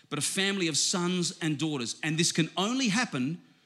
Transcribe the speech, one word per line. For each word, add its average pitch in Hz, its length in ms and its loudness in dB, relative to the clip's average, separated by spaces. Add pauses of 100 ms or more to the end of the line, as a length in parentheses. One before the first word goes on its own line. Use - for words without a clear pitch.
but 147 80 -4
a 147 40 -2
family 196 460 0
of 147 100 -2
sons 180 540 2 (100)
and 156 160 0
daughters. 143 460 -2
And 156 140 0
this 170 140 2
can - 240 2
only 240 340 0
happen 170 520 -2 (240)